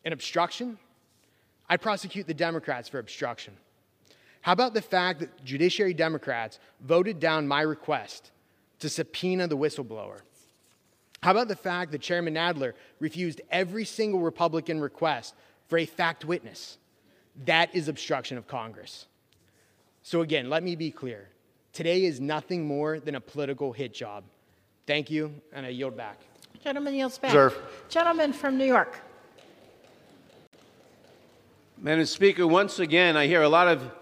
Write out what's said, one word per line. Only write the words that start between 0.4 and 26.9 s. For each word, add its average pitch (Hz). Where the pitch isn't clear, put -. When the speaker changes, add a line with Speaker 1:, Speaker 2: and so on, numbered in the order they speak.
Speaker 1:
I'd 175
prosecute 196
the 160
Democrats 151
for 139
obstruction. 117
How 180
about 233
the 214
fact 180
that 139
Judiciary 180
Democrats 143
voted 170
down 156
my 143
request 151
to 151
subpoena 180
the 147
whistleblower? 110
How 180
about 226
the 190
fact 175
that 143
Chairman 175
Nadler 156
refused 160
every 185
single 208
Republican 165
request 143
for 165
a 165
fact 165
witness? -
That 165
is 156
obstruction 135
of 110
Congress. 110
So 170
again, 147
let 160
me 175
be 160
clear. 107
Today 175
is 139
nothing 151
more 151
than 139
a 123
political 139
hit 123
job. 104
Thank 147
you, 151
and 135
I -
yield 127
back. 107
Speaker 2:
Gentleman 285